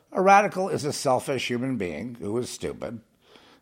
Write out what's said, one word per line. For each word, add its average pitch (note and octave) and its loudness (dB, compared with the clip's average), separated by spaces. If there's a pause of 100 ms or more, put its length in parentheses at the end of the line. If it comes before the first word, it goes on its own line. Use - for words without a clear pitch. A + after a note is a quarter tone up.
(120)
A - -2
radical F#3+ 6
is C#3 -4
a C#3+ -2
selfish B2+ 0
human B2 -2
being G2 -6
who G2+ -4
is B2 -4
stupid E2+ -8 (600)